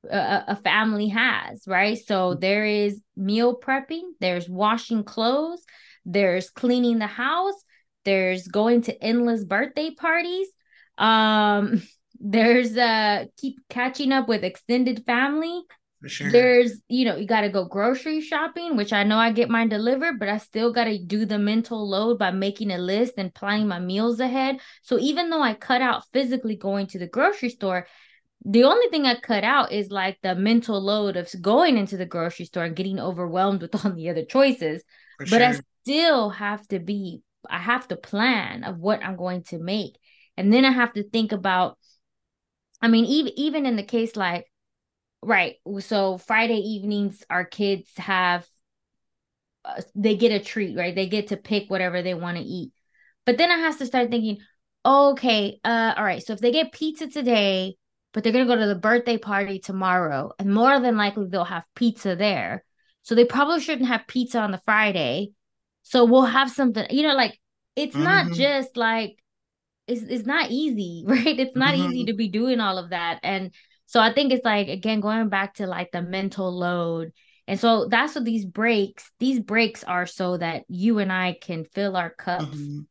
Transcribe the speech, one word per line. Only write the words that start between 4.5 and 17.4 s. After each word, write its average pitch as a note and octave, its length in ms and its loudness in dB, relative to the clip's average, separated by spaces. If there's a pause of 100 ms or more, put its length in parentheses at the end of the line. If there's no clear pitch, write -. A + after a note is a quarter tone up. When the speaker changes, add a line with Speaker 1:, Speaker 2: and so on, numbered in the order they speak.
Speaker 1:
clothes, C#4+ 600 -2 (420)
there's F3+ 440 0
cleaning A#3+ 480 0
the G#3+ 100 -2
house, E4+ 560 -4 (420)
there's F#3 420 0
going A3+ 360 2
to - 200 -8
endless A#3 400 0
birthday C#4 480 -4
parties. F4 560 -2 (500)
Um, G#3+ 880 2 (180)
<laughs> - 180 -20
there's, A3+ 560 4
uh, A3 500 2 (120)
keep C4 220 -10 (100)
catching B3+ 420 -2
up C4 160 2
with A3 160 0
extended A#3 600 -2
family. D4+ 560 -2 (400)
Speaker 2:
For C3+ 80 -18
sure. - 220 -4
Speaker 1:
There's, B3 580 6
you B3 160 2
know, G3 100 0
you G3 120 -6
gotta G#3+ 220 2